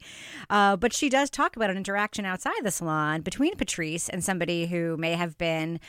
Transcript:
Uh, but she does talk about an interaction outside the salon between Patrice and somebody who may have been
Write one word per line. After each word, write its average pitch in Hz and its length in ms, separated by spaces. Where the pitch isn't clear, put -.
Uh, 202 260
but 226 160
she - 160
does 269 220
talk - 260
about 220 140
an 190 80
interaction 202 480
outside 185 280
the 196 80
salon 156 500
between 277 340
Patrice 165 540
and 180 140
somebody 170 420
who 170 320
may 165 160
have 170 240
been 160 520